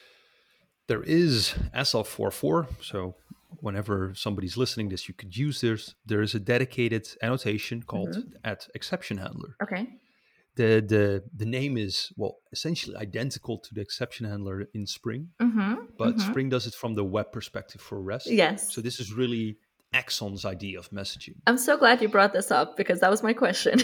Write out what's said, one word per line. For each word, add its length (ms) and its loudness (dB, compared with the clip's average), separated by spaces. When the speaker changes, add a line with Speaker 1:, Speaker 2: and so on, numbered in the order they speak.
Speaker 1:
There 160 0
is, 500 4
as 200 0
of 140 0
four 240 -2
four, 360 0
so 340 -6
whenever 560 -2
somebody's 420 -4
listening 320 -2
this, 180 -8
you 60 -12
could 220 -14
use 260 -2
this. 340 0
There 160 2
is 120 0
a 60 -2
dedicated 680 0
annotation 640 -2
called 320 -4
Speaker 2:
Mm-hmm. 160 -8
Speaker 1:
at 220 -10
exception 440 -8
handler. 440 -10
Speaker 2:
Okay. 260 -4
Speaker 1:
The, 320 6
the, 360 4
the 100 -4
name 320 -2
is, 400 -4
well, 200 -4
essentially 460 -4
identical 640 -6
to 160 -20
the 60 -6
exception 440 -8
handler 480 -6
in 140 -6
Spring, 420 -6
Speaker 2:
Mm-hmm. 320 2
Speaker 1:
but 180 2
Speaker 2:
Mm-hmm. 160 0
Speaker 1:
Spring 180 0
does 180 0
it 60 -8
from 220 -6
the 80 0
web 300 -2
perspective 480 -10
for 200 -10
rest. 260 -6
Speaker 2:
Yes. 460 2
Speaker 1:
So 80 -8
this 180 -6
is 140 -10
really 440 -2
Axon's 520 -2
idea 340 -6
of 100 -16
messaging. 460 -10
Speaker 2:
I'm 100 6
so 200 4
glad 240 8
you 80 4
brought 240 6
this 180 0
up, 260 4
because 240 2
that 80 8
was 140 4
my 100 4
question. 500 4